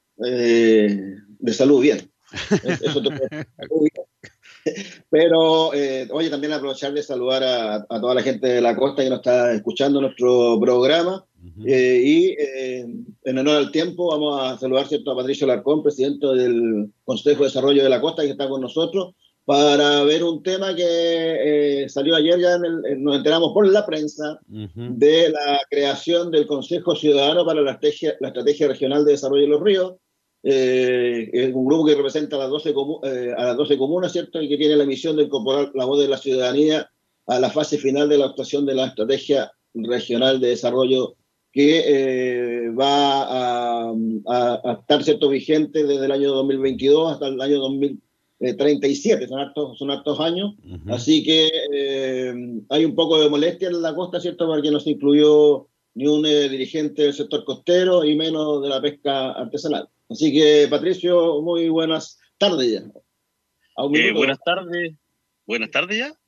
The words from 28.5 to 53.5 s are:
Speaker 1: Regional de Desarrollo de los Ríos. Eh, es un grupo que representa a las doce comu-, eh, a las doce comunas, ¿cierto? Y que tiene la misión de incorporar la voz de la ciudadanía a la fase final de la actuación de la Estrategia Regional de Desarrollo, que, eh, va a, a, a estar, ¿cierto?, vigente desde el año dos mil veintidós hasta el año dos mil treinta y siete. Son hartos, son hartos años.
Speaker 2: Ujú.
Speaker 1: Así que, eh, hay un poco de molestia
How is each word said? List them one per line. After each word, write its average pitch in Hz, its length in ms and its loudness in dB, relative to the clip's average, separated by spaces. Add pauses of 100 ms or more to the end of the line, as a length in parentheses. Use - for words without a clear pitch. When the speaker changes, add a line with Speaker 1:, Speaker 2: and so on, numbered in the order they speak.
Speaker 1:
Regional 143 380 0
de 147 60 4
Desarrollo 139 320 2
de 143 40 2
los 147 140 2
Ríos. 185 320 0 (480)
Eh, 127 880 0
es 127 220 0
un 131 100 -2
grupo 151 220 2
que 151 80 6
representa 143 420 -2
a 135 40 -4
las 135 100 -4
doce 147 240 -4
comu-, 139 320 -4
eh, 123 280 -6
a 120 100 -4
las 123 120 -2
doce 143 220 0
comunas, 165 340 -2
¿cierto? 170 300 -6
Y 143 80 -6
que 143 80 0
tiene 151 180 2
la 143 80 4
misión 139 320 -2
de 151 60 2
incorporar 139 520 -2
la 127 120 -4
voz 143 120 0
de 139 100 2
la 135 100 -2
ciudadanía 139 720 0 (360)
a 127 140 0
la 131 80 2
fase 147 300 -4
final 139 320 0
de 147 80 6
la 139 80 4
actuación 139 400 -4
de 135 80 -2
la 131 140 -2
Estrategia 123 600 -2 (220)
Regional 120 680 -2
de 123 60 2
Desarrollo, 127 680 0 (340)
que, 151 360 4
eh, 127 800 0
va 139 540 2
a, 120 720 -4 (320)
a, 123 360 0
a 123 160 -4
estar, 147 240 0
¿cierto?, 147 280 0
vigente 151 540 0
desde 139 200 0
el 139 80 0
año 139 200 0
dos 135 140 0
mil 135 120 -2
veintidós 139 560 2
hasta 139 140 -6
el 131 120 -6
año 139 200 0
dos 135 120 -4
mil 139 260 -4 (580)
treinta 143 300 0
y 139 80 2
siete. 190 320 0
Son 131 140 -8
hartos, 139 360 -8
son 139 140 -8
hartos 139 300 -6
años. 175 340 -4 (100)
Speaker 2:
Ujú. 92 300 -10
Speaker 1:
Así 143 300 0
que, 160 260 2 (240)
eh, 135 580 -4 (380)
hay 151 140 2
un 151 100 -2
poco 160 260 2
de 151 80 4
molestia 165 380 -2